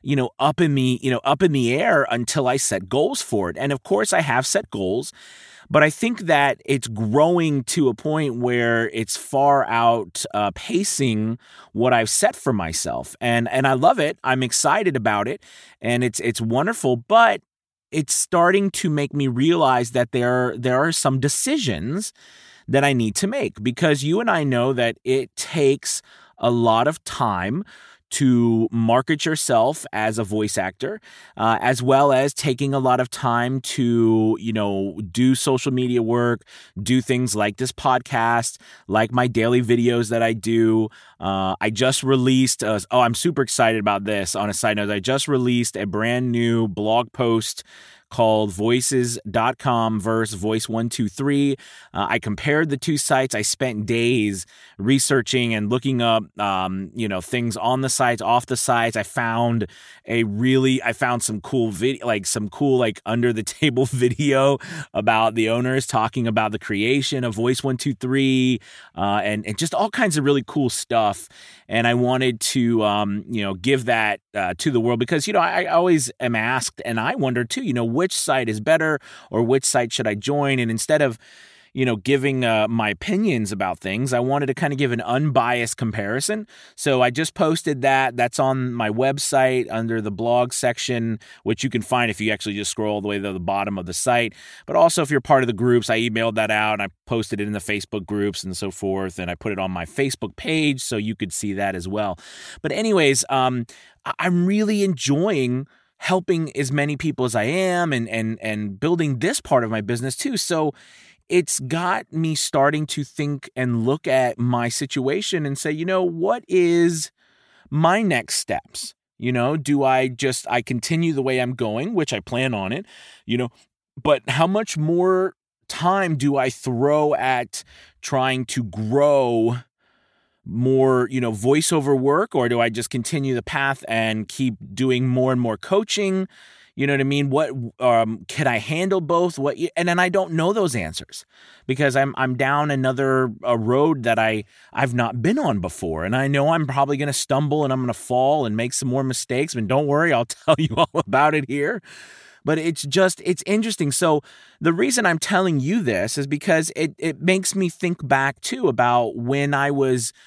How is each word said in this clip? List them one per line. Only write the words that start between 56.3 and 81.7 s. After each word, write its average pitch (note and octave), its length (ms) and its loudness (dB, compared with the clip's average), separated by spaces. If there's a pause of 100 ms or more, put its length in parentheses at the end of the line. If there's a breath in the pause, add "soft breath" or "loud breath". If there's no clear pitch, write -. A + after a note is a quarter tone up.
um, F#2+ 560 -2
you A2+ 140 -4
know, F#2+ 120 -2
things A#2+ 360 -4
on B2+ 240 0
the C3+ 80 -2
sites, A#2+ 320 0
off A#2 260 0
the B2+ 100 -2
sites. A#2 400 0
I G#2+ 60 -2
found A#2 640 -2 (400 loud breath)
a A#2 180 0
really, C3 580 2
I A#2 100 -2
found B2 300 -2
some G#2+ 180 -4
cool A#2 300 0
vid-, A2+ 320 -2
like, G#2+ 240 -2
some G#2+ 220 -4
cool, C3+ 300 2
like, A2+ 280 0
under A#2+ 260 2
the G#2+ 100 -2
table B2+ 440 0
<laughs> - 40 -6 (140)
video C3+ 540 2 (340 loud breath)
about A2 420 2
the A2 140 2
owners B2+ 380 0
talking A2+ 400 0
about A2 260 0
the A2 60 -6
creation B2+ 680 0
of A2+ 100 -4
Voice A#2+ 280 0
one C3+ 140 0
two C3 180 -4
three, B2+ 640 2 (380 loud breath)
uh, G2+ 260 0
and, G#2 240 -2
and G#2 100 -6
just E3 180 -4
all - 160 0
kinds G#3 260 0
of D3 80 0
really C#3 220 2
cool C#3 220 -2
stuff. A2 600 -2 (400 loud breath)
And A#2 180 0
I A#2+ 80 2
wanted B2 460 0
to, A#2 420 2
um, G#2 460 0
you A2 140 -4
know, G2 120 -4
give B2 300 0
that, A2 360 0 (140)
uh, F#2 240 -2
to D3+ 140 -2
the A#2+ 80 2
world A#2+ 180 0
because, C#3+ 300 0
you G#3 40 -4
know, G3+ 60 2
I, E3+ 240 2
I - 40 -4
always D#3+ 520 2
am A#2+ 160 -2
asked, A#2 500 -2
and A2+ 140 -4
I C3+ 160 -2
wonder B2+ 300 -2
too, B3+ 180 -6
you F#3+ 100 -2
know, A#2+ 120 -2
which D3 280 0
site C3 360 0
is G#2+ 120 -4
better D#3 380 2 (320 loud breath)
or A2 120 0
which C3 220 2
site B2 280 0
should A#2 140 -2
I G#2+ 80 0
join? C#3 440 -2
And A#2 120 0
instead D3 320 0
of, A#2+ 160 0 (540 loud breath)